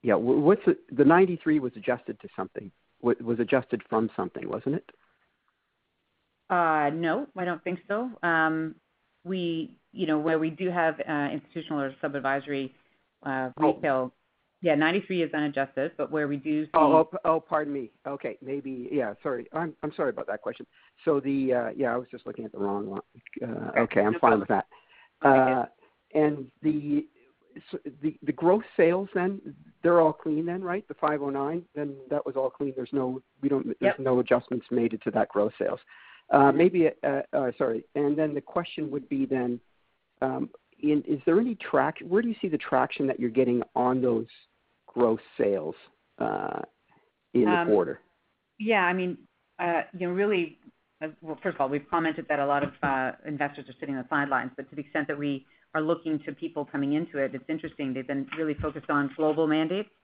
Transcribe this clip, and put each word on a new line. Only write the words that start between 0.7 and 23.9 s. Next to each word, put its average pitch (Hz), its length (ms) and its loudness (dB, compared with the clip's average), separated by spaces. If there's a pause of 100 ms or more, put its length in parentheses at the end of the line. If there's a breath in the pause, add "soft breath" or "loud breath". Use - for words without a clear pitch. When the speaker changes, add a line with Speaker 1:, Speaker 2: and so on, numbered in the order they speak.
Speaker 1:
the 135 120 2
ninety-three 165 560 6
was 123 160 -4
adjusted 113 460 -6
to - 140 -20
something, - 360 -10 (300)
wa-, 120 200 2
was 117 180 -2
adjusted 120 500 0
from 110 260 0
something, - 340 -6
wasn't - 260 -4
it? - 140 -10 (1600)
Speaker 2:
Uh, 160 440 2
no, 170 340 -2 (100)
I 185 80 -4
don't 175 180 -6
think 180 240 -6
so. 233 220 -4 (120)
Um, 160 540 0 (480)
we, 170 520 -4 (180)
you 180 120 -4
know, 156 140 0
where 160 200 0
we 160 100 0
do 180 200 -4
have, 165 380 0
uh, 147 240 -2
institutional 151 500 -8
or 135 200 -4
sub-advisory, 139 720 -4 (520)
uh, 131 320 -4
Speaker 1:
Oh. 156 160 4
Speaker 2:
retail, 131 400 -2 (480)
yeah, 160 140 2
ninety-three 175 460 0
is 156 120 -2
unadjusted, 143 640 -2
but 143 140 -6
where 151 160 -2
we 143 100 -4
do 151 280 -2
see 147 80 -16
Speaker 1:
Oh, 156 240 6
oh, 160 80 8
p-, 170 200 -12
oh, 160 140 2
pardon 151 340 -2
me. 127 180 -8 (160)
Okay, 139 340 -8
maybe, 135 500 -8
yeah, 117 300 -2
sorry. 123 320 -4
I'm, 160 200 -4 (100)
I'm 147 120 -6
sorry 143 140 0
about - 180 -6
that 107 140 -6
question. - 240 -8 (400 soft breath)
So 147 140 4
the, 135 340 0
uh, 120 220 0
yeah, 120 180 0
I 123 40 -2
was 127 120 -8
just - 160 -18
looking 113 200 -10
at 104 60 -12
the 98 60 -14
wrong 101 300 -2
one. 98 140 -8 (400)
Uh, 123 40 -6
Speaker 2:
Okay, - 360 -2
Speaker 1:
okay, 107 200 2